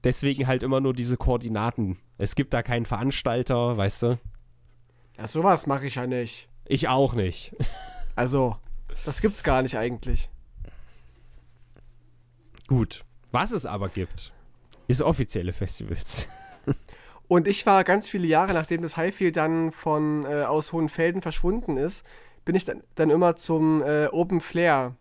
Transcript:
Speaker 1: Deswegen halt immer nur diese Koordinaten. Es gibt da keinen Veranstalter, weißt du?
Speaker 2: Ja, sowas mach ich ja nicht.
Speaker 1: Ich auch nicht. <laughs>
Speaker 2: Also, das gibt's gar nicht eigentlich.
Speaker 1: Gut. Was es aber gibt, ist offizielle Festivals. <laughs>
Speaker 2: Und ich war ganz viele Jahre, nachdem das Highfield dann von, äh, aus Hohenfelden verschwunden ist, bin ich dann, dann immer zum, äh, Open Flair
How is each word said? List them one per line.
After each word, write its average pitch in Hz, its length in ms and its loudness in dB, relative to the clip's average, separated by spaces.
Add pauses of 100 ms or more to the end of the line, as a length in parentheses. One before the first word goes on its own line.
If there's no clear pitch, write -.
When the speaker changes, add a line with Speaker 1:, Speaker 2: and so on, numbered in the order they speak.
Speaker 1:
Deswegen 135 440 0
halt 127 160 0
immer 135 160 2
nur 131 140 2
diese 123 220 0
Koordinaten. 113 800 0 (220)
Es 98 160 -2
gibt - 200 0
da 117 100 0
keinen 120 220 0
Veranstalter, 120 880 0
weißt 98 260 0
du? 120 160 2 (1000)
Speaker 2:
Ja, 110 120 -12
sowas 165 400 2
mach 139 140 0
ich 135 120 -6
ja 127 140 -4
nicht. 123 400 -6 (180)
Speaker 1:
Ich 135 220 0
auch 131 260 2
nicht. 92 440 -4
<laughs> - 80 0 (500)
Speaker 2:
Also, 127 400 0 (500)
das 147 160 -4
gibt's 208 200 0
gar 131 200 2
nicht 127 160 -4
eigentlich. 123 500 0 (2500)
Speaker 1:
Gut. - 380 0 (260)
Was 180 220 0
es 180 120 -2
aber 98 240 -6
gibt, - 440 -8 (560)
ist 127 140 4
offizielle 104 500 0
Festivals. - 760 -4 (380)
<laughs> - 100 2 (520)
Speaker 2:
Und 175 200 4
ich - 160 -2
war 196 200 6
ganz 196 240 2
viele 180 180 -2
Jahre, 165 260 4
nachdem 165 300 0
das 165 160 -6
Highfield 175 380 0
dann 165 360 0
von, 151 540 0
äh, 147 160 -2
aus 151 300 -2
Hohenfelden 165 500 0
verschwunden 175 560 0
ist, 139 260 -4 (400)
bin 170 100 0
ich 190 120 2
dann, - 160 -8 (120)
dann 156 140 2
immer 165 280 6
zum, 156 460 2
äh, 151 260 2
Open 175 320 0
Flair 143 600 2